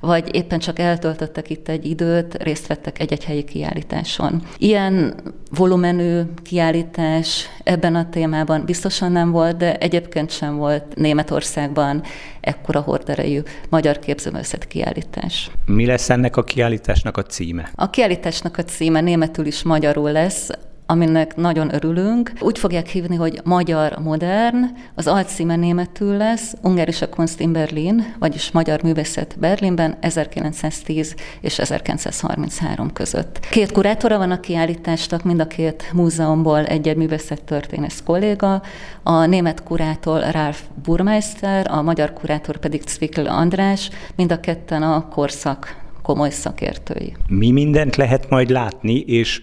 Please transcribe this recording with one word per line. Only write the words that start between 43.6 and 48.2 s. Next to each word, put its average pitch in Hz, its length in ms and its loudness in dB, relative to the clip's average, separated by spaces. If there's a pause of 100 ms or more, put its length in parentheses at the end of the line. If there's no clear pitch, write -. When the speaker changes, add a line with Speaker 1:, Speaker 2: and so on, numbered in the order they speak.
Speaker 1:
mind 175 160 2
a 165 80 0
ketten 165 420 -2
a 160 260 2
korszak - 760 -4 (200)
komoly 147 280 2
szakértői. - 840 -6 (120)
Speaker 2:
Mi 104 220 6
mindent 143 460 4
lehet 135 340 2